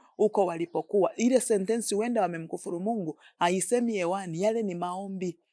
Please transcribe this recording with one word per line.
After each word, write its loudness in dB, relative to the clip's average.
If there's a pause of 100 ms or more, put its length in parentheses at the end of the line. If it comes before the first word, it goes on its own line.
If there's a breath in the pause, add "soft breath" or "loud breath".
(160 soft breath)
huko 4
walipokuwa." 0
Ile 4
sentensi, 0
"Huenda 0
wamemkufuru -4
Mungu," -4 (200 loud breath)
haisemi 2
hewani, -2
yale 2
ni -2
maombi. -6 (140)